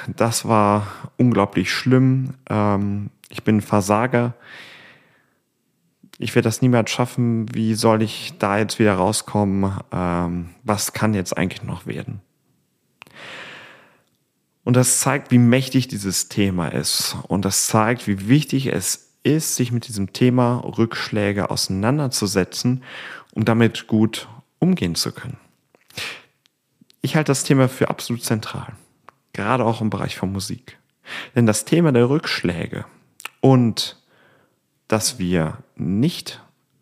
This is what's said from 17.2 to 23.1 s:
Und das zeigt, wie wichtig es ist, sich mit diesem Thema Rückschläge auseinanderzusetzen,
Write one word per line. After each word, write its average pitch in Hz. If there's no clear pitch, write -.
Und 95
das -
zeigt, 113
wie 98
wichtig 135
es -
ist, 151
sich 120
mit 120
diesem 98
Thema 123
Rückschläge 104
auseinanderzusetzen, 113